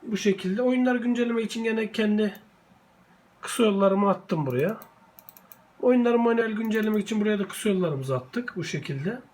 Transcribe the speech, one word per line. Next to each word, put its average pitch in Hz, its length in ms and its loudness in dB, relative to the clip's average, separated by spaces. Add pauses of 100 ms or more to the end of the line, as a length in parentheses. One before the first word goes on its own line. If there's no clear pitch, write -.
bu 220 140 -6
şekilde. 190 460 0
Oyunlar 254 340 2
güncelleme 240 460 0
için 226 220 -6
yine 220 280 -2
kendi 214 420 0 (1040)
kısa - 220 -2
yollarımı 196 480 4
attım 170 360 -2
buraya. 143 340 -2 (1000)
Oyunları 240 380 4
manuel 233 340 2
güncellemek 214 500 0
için 214 180 -2
buraya 208 180 0
da 196 100 -2
kısa - 200 -4
yollarımızı 147 480 0
attık 240 400 -6
bu 175 80 -6
şekilde. 151 560 -6 (140)